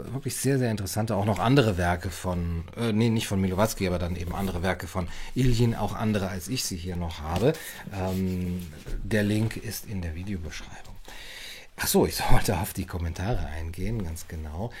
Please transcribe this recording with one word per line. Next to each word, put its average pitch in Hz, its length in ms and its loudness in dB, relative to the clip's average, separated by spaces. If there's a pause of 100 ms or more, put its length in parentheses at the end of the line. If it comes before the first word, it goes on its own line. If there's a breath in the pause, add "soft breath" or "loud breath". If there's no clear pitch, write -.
(120)
wirklich 127 240 -4
sehr, 135 220 2
sehr 123 140 2
interessante, 107 440 0
auch 95 100 2
noch 101 140 2
andere 110 380 6
Werke 90 320 0
von, 87 540 -2 (120)
äh, 117 160 -2
nee, 113 180 4
nicht 110 180 2
von 95 140 2
Milowatzki, 95 460 2
aber 87 120 0
dann 87 160 -2
eben 85 180 -4
andere 90 300 -2
Werke 92 240 0
von 90 200 -4 (280 loud breath)
Iljin, 120 400 4
auch 98 180 -2
andere, 104 360 0
als 95 180 -8
ich - 180 -2
sie 95 120 -4
hier 87 180 -6
noch 85 260 -4
habe. 90 320 2 (400 loud breath)
Ähm, 92 720 -2 (380)
der 104 200 2
Link 107 340 2
ist - 280 -8
in 101 160 -6
der 80 140 -4
Videobeschreibung. 87 800 -8 (800 loud breath)
Ach - 60 -4
so, 165 220 6
ich - 80 -4
sollte - 420 8
auf 87 160 -2
die 92 140 -4
Kommentare 85 580 -2
eingehen, 82 580 -4
ganz 80 240 -8
genau. 80 540 -8